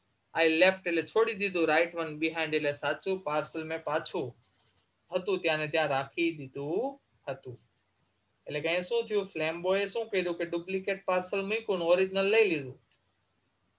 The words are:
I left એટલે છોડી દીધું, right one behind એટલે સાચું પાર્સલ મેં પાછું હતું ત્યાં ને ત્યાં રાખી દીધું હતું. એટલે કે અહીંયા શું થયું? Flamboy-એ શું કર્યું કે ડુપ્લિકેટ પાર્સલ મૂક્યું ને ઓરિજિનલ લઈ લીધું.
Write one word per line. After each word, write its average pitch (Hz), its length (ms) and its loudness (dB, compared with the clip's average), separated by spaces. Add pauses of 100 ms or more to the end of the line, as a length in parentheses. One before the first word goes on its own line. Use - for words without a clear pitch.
(340)
I 160 240 4
left 185 300 4
એટલે 170 140 2
છોડી 226 320 2
દીધું, 185 300 0
right 160 280 4
one 160 260 -6
behind 160 380 -2
એટલે 147 160 0
સાચું 156 500 -4
પાર્સલ 151 420 -4
મેં 160 200 -8
પાછું 147 520 -4 (800)
હતું 185 260 -2
ત્યાં 160 160 2
ને 156 80 -2
ત્યાં 151 220 2
રાખી 139 420 0
દીધું 156 680 -4 (280)
હતું. 131 300 -10 (880)
એટલે 147 140 -4
કે 160 80 -2
અહીંયા 180 140 0
શું 226 240 -2
થયું? 202 300 -2
Flamboy-એ 175 500 0
શું 220 220 -4
કર્યું 175 300 0
કે 175 60 0
ડુપ્લિકેટ 190 600 -4
પાર્સલ 185 380 0
મૂક્યું 202 360 -2
ને 170 60 0
ઓરિજિનલ 190 400 4
લઈ 208 260 6
લીધું. 135 320 -4 (960)